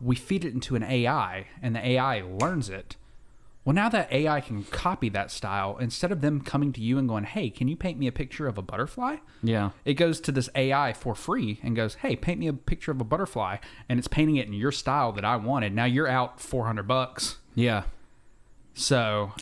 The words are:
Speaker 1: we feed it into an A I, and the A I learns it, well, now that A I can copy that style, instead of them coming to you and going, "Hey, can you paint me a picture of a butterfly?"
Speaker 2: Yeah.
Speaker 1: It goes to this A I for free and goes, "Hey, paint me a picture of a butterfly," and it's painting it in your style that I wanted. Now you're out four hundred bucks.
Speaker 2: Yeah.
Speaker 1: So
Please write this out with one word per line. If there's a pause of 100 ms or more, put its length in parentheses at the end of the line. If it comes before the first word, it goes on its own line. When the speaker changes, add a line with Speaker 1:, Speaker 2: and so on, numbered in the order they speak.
Speaker 1:
we
feed
it
into
an
A
I, (140)
and
the
A
I
learns
it, (680)
well,
now
that
A
I
can
copy
that
style,
instead
of
them
coming
to
you
and
going,
"Hey,
can
you
paint
me
a
picture
of
a
butterfly?" (220)
Speaker 2:
Yeah. (140)
Speaker 1:
It
goes
to
this
A
I
for
free
and
goes,
"Hey,
paint
me
a
picture
of
a
butterfly," (300)
and
it's
painting
it
in
your
style
that
I
wanted.
Now
you're
out
four
hundred
bucks. (160)
Speaker 2:
Yeah. (920)
Speaker 1:
So (120)